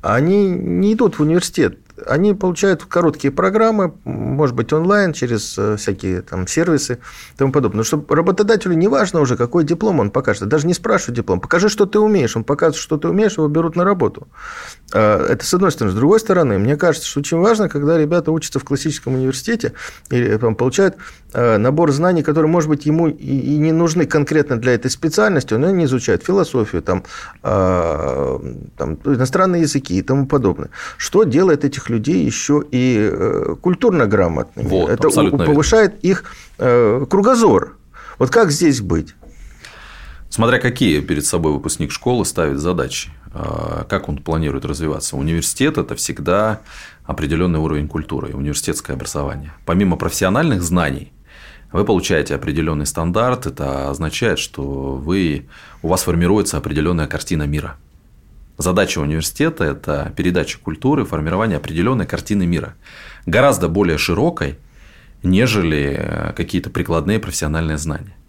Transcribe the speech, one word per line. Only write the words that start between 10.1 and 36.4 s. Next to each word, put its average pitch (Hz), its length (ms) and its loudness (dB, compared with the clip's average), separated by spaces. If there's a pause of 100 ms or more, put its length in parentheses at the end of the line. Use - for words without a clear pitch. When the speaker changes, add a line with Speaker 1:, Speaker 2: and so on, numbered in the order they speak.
Speaker 1:
покажет. 104 380 -2
Даже 147 180 2
не 175 80 2
спрашивают 185 420 -2
диплом. 113 220 0
«Покажи, 175 300 2
что 202 180 2
ты 208 140 2
умеешь». 202 340 2
Он 113 80 -2
показывает, 156 400 0
что - 140 -4
ты 156 120 -2
умеешь, 196 280 2
его 156 100 2
берут 160 300 0
на 175 80 2
работу. 185 420 0 (680)
Э, 107 380 4
это 123 140 -2
с - 100 -2
одной 185 160 4
стороны. 104 220 -2
С 95 40 -2
другой 156 220 4
стороны, 175 400 2
мне 123 180 2
кажется, 165 300 0
что - 140 -4
очень 165 180 -2
важно, 208 300 4
когда 147 300 2
ребята 156 340 2
учатся 156 260 -2
в - 60 -6
классическом 143 500 -2
университете 131 600 -2 (360)
и, 127 60 0
э, 110 220 2
там, 113 180 2
получают, 135 400 2 (380)
э, 113 240 4
набор 147 340 4
знаний, 165 300 2
которые, 156 280 2
может 165 180 2
быть, 147 180 0
ему 160 220 2
и, 147 60 0
и 135 440 -2
не 156 140 4
нужны 165 340 2
конкретно 147 500 2
для 123 160 2
этой 120 180 0
специальности, 165 640 0
но 135 140 2
они 185 160 2
изучают 120 400 0
философию, 131 580 0
там, 95 220 -2 (380)
э, 80 960 0 (380)
там, 76 280 -4
иностранные 165 580 2
языки 135 360 -2
и - 40 0
тому 135 240 0
подобное. 101 440 0 (260)
Что - 280 2
делает 151 400 2
этих 139 260 -4
людей 143 340 0
еще 143 460 0
и, 123 420 2
э, 95 480 -2
культурно 180 460 2
грамотными? 87 600 0
Speaker 2:
Вот, 92 220 2
Speaker 1:
Это 117 160 2
у-, - 40 6
Speaker 2:
абсолютно - 280 2
верно. 151 140 4
Speaker 1:
повышает 202 520 2
их, 180 200 2 (340)